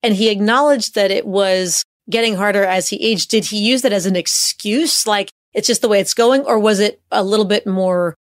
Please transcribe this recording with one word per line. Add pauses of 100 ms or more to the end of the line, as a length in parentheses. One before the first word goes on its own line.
And
he
acknowledged
that
it
was (260)
getting
harder
as
he
aged.
Did
he
use
that
as
an
excuse?
Like, (220)
"It's
just
the
way
it's
going,"
or
was
it (100)
a
little
bit
more